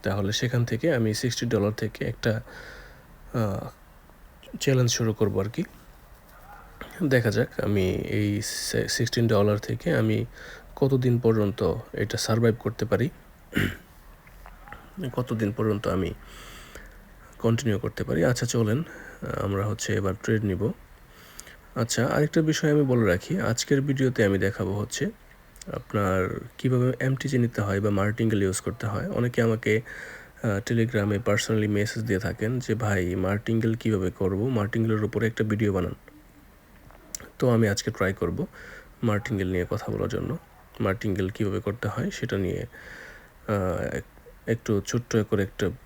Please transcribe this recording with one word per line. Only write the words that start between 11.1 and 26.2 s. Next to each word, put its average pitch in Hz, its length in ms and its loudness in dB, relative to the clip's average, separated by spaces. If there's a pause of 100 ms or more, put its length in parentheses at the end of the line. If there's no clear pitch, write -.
পর্যন্ত 107 560 2 (180)
এটা 107 260 -2
সারভাইভ 113 400 2
করতে - 260 -4
পারি, 110 260 0 (2000)
কতদিন 110 400 -2
পর্যন্ত 107 360 0
আমি 95 260 0 (1200)
কন্টিনিউ 113 400 2
করতে - 260 -4
পারি। 151 200 2
আচ্ছা 127 220 2
চলেন, 117 360 2 (600)
আমরা 98 240 0
হচ্ছে 107 280 -2
এবার 98 280 0
ট্রেড 110 220 2
নিব। 98 280 0 (1000)
আচ্ছা, 117 320 0
আরেকটা 151 360 2
বিষয় 156 280 2
আমি 147 120 6
বলে 123 240 4
রাখি, 98 340 2
আজকের 117 400 2
ভিডিওতে 131 440 2
আমি 98 140 4
দেখাবো 98 400 0
হচ্ছে 139 320 -4 (600)
আপনার 95 680 0 (180)